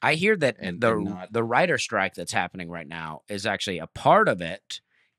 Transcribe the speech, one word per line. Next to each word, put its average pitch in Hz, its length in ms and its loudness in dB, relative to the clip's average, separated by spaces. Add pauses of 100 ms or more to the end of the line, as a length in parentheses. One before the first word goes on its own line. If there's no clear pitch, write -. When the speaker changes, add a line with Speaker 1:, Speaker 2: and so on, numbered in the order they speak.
Speaker 1:
I 135 140 2
hear 202 220 2
that 139 220 0
Speaker 2:
And, 90 220 -6
Speaker 1:
the, 113 160 4
Speaker 2:
and 104 80 -2
not 92 280 -8
Speaker 1:
the 113 120 0
writer 135 340 2
strike 95 360 -2
that's 87 180 -8
happening 90 360 -4
right 85 200 -12
now 80 400 -10
is 101 180 -6
actually 98 320 -4
a 80 100 -10
part 185 400 4
of 101 120 0
it 85 400 -10 (380)